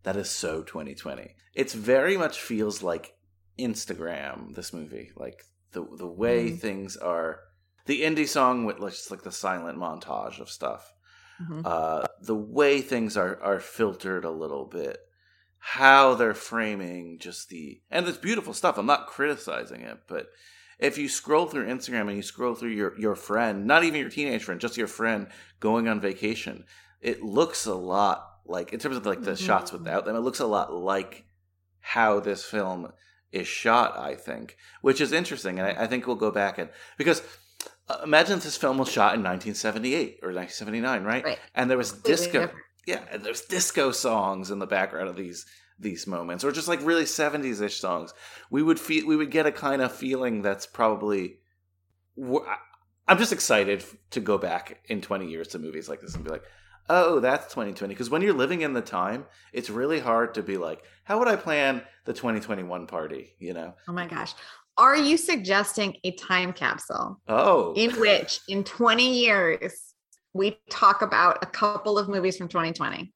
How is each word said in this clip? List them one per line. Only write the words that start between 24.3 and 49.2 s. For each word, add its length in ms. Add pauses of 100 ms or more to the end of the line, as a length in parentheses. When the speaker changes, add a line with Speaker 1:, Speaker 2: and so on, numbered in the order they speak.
Speaker 1:
friend, 160
just 160
your 100
friend 400 (340)
going 280
on 120
vacation, 640 (360)
it 220
looks 440
a 80
lot 540 (180)
like, 260
in 60
terms 180
of, 100
like, 160
the 100
Speaker 2:
Mm-hmm. 140
Speaker 1:
shots 260
without 320
them, 120
it 40
looks 200
a 60
lot 260
like 520 (560)
how 400
this 240
film 480 (400)
is 160
shot, 500
I 160
think, 420 (260)
which 180
is 120
interesting. 460
And 80
I, 160
I 60
think 180
we'll 100
go 140
back 280
and, 120 (260)
because, 240 (680)
uh, 160
imagine 340
if 60
this 120
film 220
was 120
shot 240
in 80
nineteen 320
seventy-eight 680
or 100
nineteen 220
seventy-nine, 500
right? 200
Speaker 2:
Right. 140 (160)
Speaker 1:
And 140
there 80
was 160
Speaker 2:
Completely 240
Speaker 1:
disco. 240
Speaker 2:
different. 240 (220)
Speaker 1:
Yeah, 140 (100)
and 140
there's 180
disco 500
songs 580
in 80
the 80
background 420
of 80
these, 280 (340)
these 280
moments, 380
or 80
just, 160
like, 140
really 240
seventies-ish 760
songs. 340 (360)
We 120
would 180
feel, 260
we 100
would 140